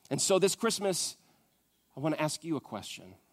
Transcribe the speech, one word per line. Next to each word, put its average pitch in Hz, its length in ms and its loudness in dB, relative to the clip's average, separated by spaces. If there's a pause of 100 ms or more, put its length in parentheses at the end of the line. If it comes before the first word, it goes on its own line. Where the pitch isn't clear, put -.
And 147 120 0
so 190 180 6
this 190 160 4
Christmas, 202 640 -2 (800)
I - 20 -12
want 151 160 0
to 147 60 -2
ask 156 240 -2
you 165 100 -2
a 127 60 -2
question. 92 540 -12 (180)